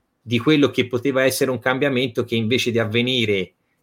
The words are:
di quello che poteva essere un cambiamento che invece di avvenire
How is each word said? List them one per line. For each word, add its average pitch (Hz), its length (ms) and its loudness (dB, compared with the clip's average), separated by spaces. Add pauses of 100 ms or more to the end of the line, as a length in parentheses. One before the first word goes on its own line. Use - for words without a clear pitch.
(220)
di 117 180 -2
quello 143 300 4
che 120 180 0
poteva 127 360 0
essere 131 280 0
un 123 80 -4
cambiamento 131 640 -2
che 117 120 -4
invece 113 360 0
di 113 80 2
avvenire 110 760 0 (300)